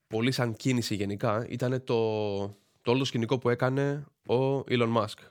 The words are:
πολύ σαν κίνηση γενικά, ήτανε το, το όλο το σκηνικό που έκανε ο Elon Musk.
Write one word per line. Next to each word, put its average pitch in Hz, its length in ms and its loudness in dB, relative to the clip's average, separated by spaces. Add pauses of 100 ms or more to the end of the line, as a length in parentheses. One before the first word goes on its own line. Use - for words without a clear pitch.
πολύ 117 260 0
σαν 120 220 -2
κίνηση 123 400 -2
γενικά, 104 540 -2
ήτανε 127 320 -4
το, 110 580 0 (440)
το - 80 2
όλο 127 80 4
το 135 60 2
σκηνικό 120 340 0
που 123 100 0
έκανε 139 560 0 (240)
ο 135 300 2
Elon 117 380 2
Musk. 107 180 0 (160)